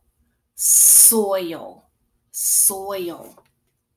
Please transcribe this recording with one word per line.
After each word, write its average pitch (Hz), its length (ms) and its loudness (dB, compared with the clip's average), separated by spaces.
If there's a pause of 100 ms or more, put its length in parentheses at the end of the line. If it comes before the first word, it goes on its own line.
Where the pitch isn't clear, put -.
(540)
soil, - 1400 0 (400)
soil. - 1120 -4 (540)